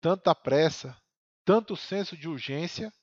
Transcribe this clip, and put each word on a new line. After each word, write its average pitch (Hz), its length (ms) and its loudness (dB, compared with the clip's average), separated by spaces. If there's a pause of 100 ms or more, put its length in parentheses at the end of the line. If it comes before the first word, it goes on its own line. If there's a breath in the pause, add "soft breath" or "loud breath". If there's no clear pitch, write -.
Tanta 180 340 2
pressa, 139 640 0 (460)
tanto 208 320 4
senso 190 400 -6
de 147 100 -14
urgência 160 640 -8 (120)